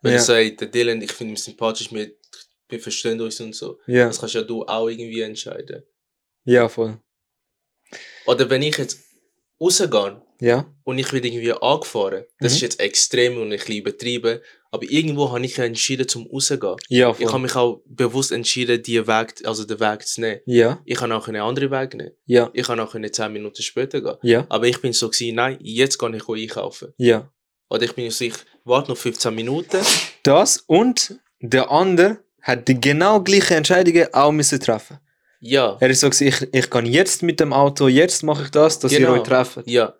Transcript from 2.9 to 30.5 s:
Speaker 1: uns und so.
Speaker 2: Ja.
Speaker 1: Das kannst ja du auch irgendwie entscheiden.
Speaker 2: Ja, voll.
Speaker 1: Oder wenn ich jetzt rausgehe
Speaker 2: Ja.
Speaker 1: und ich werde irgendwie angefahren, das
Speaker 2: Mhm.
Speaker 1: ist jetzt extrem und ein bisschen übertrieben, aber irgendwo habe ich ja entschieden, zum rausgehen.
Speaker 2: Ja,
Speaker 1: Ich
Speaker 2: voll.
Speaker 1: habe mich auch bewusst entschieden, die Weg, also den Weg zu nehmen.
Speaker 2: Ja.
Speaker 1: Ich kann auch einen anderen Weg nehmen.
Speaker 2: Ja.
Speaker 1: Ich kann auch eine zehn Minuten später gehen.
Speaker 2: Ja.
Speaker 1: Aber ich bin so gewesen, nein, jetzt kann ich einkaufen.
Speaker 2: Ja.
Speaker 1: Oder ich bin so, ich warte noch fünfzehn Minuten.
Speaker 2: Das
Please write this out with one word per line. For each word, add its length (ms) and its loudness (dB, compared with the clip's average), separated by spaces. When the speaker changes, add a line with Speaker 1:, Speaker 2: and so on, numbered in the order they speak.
Speaker 1:
uns 200 -8
und 140 -14
so. 320 -12
Speaker 2:
Ja. 200 4
Speaker 1:
Das 140 -4
kannst 140 -8
ja 80 -2
du 220 -8
auch 240 -2
irgendwie 340 -8
entscheiden. 600 -12
Speaker 2:
Ja, 240 4
voll. 300 -6
Speaker 1:
Oder 240 0
wenn 120 0
ich 140 -2
jetzt 220 -8
rausgehe 600 0
Speaker 2:
Ja. 260 2
Speaker 1:
und 140 -6
ich 140 -6
werde 160 -4
irgendwie 240 -4
angefahren, 720 -2
das 120 0
Speaker 2:
Mhm. 40 0
Speaker 1:
ist 60 0
jetzt 180 -6
extrem 580 0
und 140 -6
ein 60 -6
bisschen 180 -8
übertrieben, 640 -4
aber 140 -8
irgendwo 460 -2
habe 160 -6
ich 100 -10
ja 80 -2
entschieden, 440 -4
zum 180 -6
rausgehen. 500 -4
Speaker 2:
Ja, 240 6
Speaker 1:
Ich 40 -4
Speaker 2:
voll. 160 -2
Speaker 1:
habe 100 -2
mich 140 -6
auch 300 0
bewusst 460 -2
entschieden, 500 -2
die 240 -2
Weg, 400 -2
also 180 -6
den 160 -8
Weg 260 -2
zu 140 -8
nehmen. 240 -4
Speaker 2:
Ja. 400 4
Speaker 1:
Ich 140 -6
kann 140 -4
auch 160 -6
einen 120 -6
anderen 300 -4
Weg 240 -6
nehmen. 160 -14
Speaker 2:
Ja. 260 4
Speaker 1:
Ich 140 -4
kann 140 -4
auch 140 -8
eine 160 -10
zehn 220 -6
Minuten 300 -12
später 400 -6
gehen. 200 -6
Speaker 2:
Ja. 280 4
Speaker 1:
Aber 160 0
ich 160 0
bin 100 -4
so 160 -2
gewesen, 280 -4
nein, 260 -2
jetzt 360 -2
kann 140 -4
ich 160 -12
einkaufen. 720 -10
Speaker 2:
Ja. 320 2
Speaker 1:
Oder 140 -2
ich 100 -6
bin 160 -8
so, 140 -6
ich 100 -6
warte 260 0
noch 80 -6
fünfzehn 360 -4
Minuten. 460 -4
Speaker 2:
Das 440 4